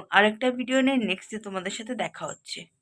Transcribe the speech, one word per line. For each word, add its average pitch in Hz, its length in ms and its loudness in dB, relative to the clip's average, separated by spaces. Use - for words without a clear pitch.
আরেকটা 214 420 4
ভিডিও 254 300 0
নিয়ে 262 160 4
নেক্সটে 196 420 -4
তোমাদের 190 380 -8
সাথে 220 180 -8
দেখা 175 300 -6
হচ্ছে। - 340 -12